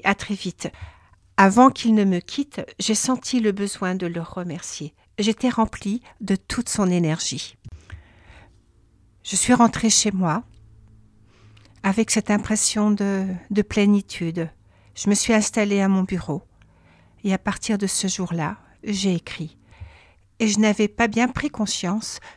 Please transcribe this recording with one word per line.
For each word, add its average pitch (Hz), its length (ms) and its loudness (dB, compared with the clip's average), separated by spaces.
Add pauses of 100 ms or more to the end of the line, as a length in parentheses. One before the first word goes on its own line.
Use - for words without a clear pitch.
à 196 100 2
très - 180 -8
vite. - 360 -8 (680)
Avant 202 340 8
qu'il 233 240 0
ne 214 120 4
me 185 140 2
quitte, - 420 -8 (180)
j'ai 214 160 0
senti 254 460 -2
le 214 100 2
besoin 196 440 -4
de 180 120 -4
le 170 140 -6
remercier. 170 720 -10 (260)
J'étais 220 300 0
remplie 226 520 -2 (200)
de 196 160 0
toute - 320 -6
son 190 200 0
énergie. 165 680 -2 (1700)
Je - 100 -6
suis - 180 4
rentrée 233 360 4
chez 214 220 2
moi 185 320 0 (1400)
avec 196 260 2
cette 214 200 0
impression 208 600 0
de, 196 360 0 (240)
de 208 100 2
plénitude. 196 880 0 (460)
Je - 140 -2
me 202 60 4
suis - 180 2
installée 208 480 2
à 196 80 4
mon 190 140 4
bureau 175 400 -4 (840)
et 190 80 2
à 190 40 0
partir - 400 -4
de 202 100 -2
ce 196 200 -2
jour-là, 175 480 -4 (300)
j'ai 196 280 0
écrit. - 440 -8 (840)
Et 226 80 2
je 208 120 0
n'avais 214 280 4
pas 233 200 0
bien 226 200 2
pris 269 220 -4
conscience 208 720 -6 (160)